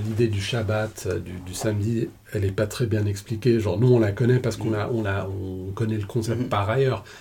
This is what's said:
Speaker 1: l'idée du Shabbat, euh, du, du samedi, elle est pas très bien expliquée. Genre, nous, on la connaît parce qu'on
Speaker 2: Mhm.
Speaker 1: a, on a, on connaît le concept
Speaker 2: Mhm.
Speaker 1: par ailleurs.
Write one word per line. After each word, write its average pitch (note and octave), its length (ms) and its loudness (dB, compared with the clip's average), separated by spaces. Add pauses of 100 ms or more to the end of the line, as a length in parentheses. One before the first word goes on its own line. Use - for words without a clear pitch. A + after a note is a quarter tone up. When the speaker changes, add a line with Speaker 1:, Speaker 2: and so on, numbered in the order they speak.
Speaker 1:
l'idée A2+ 200 2
du G2+ 120 -2
Shabbat, G#2+ 720 -2
euh, F2 80 -2
du, F2 140 -10 (120)
du F#2+ 80 -10
samedi, A2 540 0 (240)
elle G2 140 0
est F#2+ 60 0
pas G#2 160 0
très A#2+ 180 -2
bien G#2 200 2
expliquée. A2 540 2
Genre, G2 180 0
nous, B2 140 6
on A#2+ 80 8
la G2+ 140 4
connaît A#2+ 260 4
parce A2+ 160 0
qu'on G#2+ 140 -2
Speaker 2:
Mhm. A2 60 0
Speaker 1:
a, G#2+ 180 -2
on A2 120 0
a, G2 220 -2
on F#2+ 460 -6
connaît A2 240 0
le G2+ 80 -4
concept A2+ 380 -2
Speaker 2:
Mhm. - 40 -2
Speaker 1:
par G2+ 220 0
ailleurs. B2+ 340 2 (180)